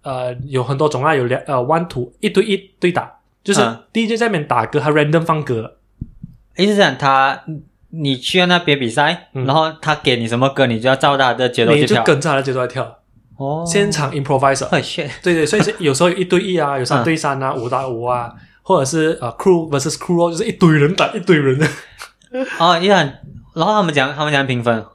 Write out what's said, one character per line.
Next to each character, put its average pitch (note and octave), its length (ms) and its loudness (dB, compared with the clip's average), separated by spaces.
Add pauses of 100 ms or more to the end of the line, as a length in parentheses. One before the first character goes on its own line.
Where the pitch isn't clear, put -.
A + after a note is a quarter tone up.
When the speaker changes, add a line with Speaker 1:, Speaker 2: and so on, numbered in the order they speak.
Speaker 1:
呃， B2+ 300 -8 (120)
有 C3 180 -2
很 C3+ 140 -4
多 D3+ 100 2
种 C3+ 160 -2
啊， D#3 120 2
有 B2+ 100 0
两， B2 200 -2
呃， C#3+ 100 -4
one D#3 320 0
to， - 320 -8
一 G#3+ 100 -2
对 F#3+ 160 2
一 G3 120 -2 (220)
对 F3 120 0
打， A#2+ 280 -6 (240)
就 G3+ 100 -2
是 D3 80 4
Speaker 2:
嗯。 A#2 300 -2
Speaker 1:
D A3+ 160 -2
J A3+ 80 -2
在 A3+ 120 0
那 G#3+ 40 -2
边 D3+ 160 -4
打 A#2 180 0
歌， D3 140 -2
他 D3 120 0
random D3+ 300 2
放 D#3 220 -2
歌。 A2+ 340 -6 (760)
Speaker 2:
意 F#3 100 2
思 G#3 80 2
是 G3+ 40 2
讲 D3+ 200 2
他， C3+ 460 2 (460)
你 C#3+ 280 -2
去 F3+ 280 0
那 F3 140 2
边 C#3+ 200 2
比 A#2+ 100 -2
赛， D3+ 440 -2
Speaker 1:
嗯。 C3 120 -4
Speaker 2:
然 C3+ 100 2
后 D#3+ 160 2 (100)
他 D3+ 140 0
给 B2+ 220 0
你 A#2 100 -4
什 A#2 100 -2
么 C3 120 2
歌， C3+ 180 2
你 A2+ 120 -2
就 B2 80 0
要 C3+ 80 4
照 C#3 220 2
他 B2+ 160 2
的 B2+ 160 0
节 A#2+ 160 0
奏 - 80 4
去 D3 120 4
跳。 - 20 -4
Speaker 1:
你 - 80 2
就 A#2 80 0
跟 C#3+ 180 2
着 D#3+ 80 -2
他 C#3+ 60 2
的 C3+ 80 0
节 C3 100 -4
奏 B2+ 80 -2
来 B2 60 -2
跳。 - 320 -10 (380)
Speaker 2:
哦。 D3 300 -6
Speaker 1:
现 G3+ 240 0
场 D3+ 200 -2
improvise。 C#3 540 0
Speaker 2:
Oh D3+ 160 0
shit。 C#3+ 280 -8 (120)
Speaker 1:
对， F3+ 120 0
对， D#3+ 120 2
所 G#3+ 120 0
以 G#3 40 2
是 G#3 180 0
有 C#3+ 140 2
时 D3 100 2
候 F3+ 60 4
一 F#3 160 -2
对 F3+ 160 2
一 F#3 160 -2
啊， C#3 200 -2
有 B2 80 -2
三 B2+ 180 0
对 D#3+ 120 2
三 C#3 260 -4
啊， C3+ 140 -2
Speaker 2:
嗯。 B2+ 60 -6
Speaker 1:
五 A#2+ 80 -6
打 C3 180 -2
五 A#2 160 -8
啊， A#2+ 300 -4 (280)
或 F#3 180 2
者 C3 60 0
是， D#3+ 360 0
呃， A#2+ 120 -4
crew E3+ 360 2
versus C#3+ 280 -2
crew E3+ 300 0
哦， E3+ 40 -2
就 D#3+ 60 -6
是 A3 80 -2
一 A3+ 60 -2
堆 E3+ 260 4
人 D3 180 4
打 - 180 0
一 A3 60 -6
堆 F3 180 2
人。 C3+ 220 2 (1000)
Speaker 2:
哦， E3+ 200 4
一 F3+ 80 -2
样。 G3 120 6 (560)
然 E3 80 0
后 G#3 100 2
他 G#3 100 2
们 D#3+ 100 0
讲， C#3+ 220 0
他 D3+ 80 -4
们 D3 100 0
讲 C#3 140 2
评 B2 160 -2
分。 A2+ 200 0 (120)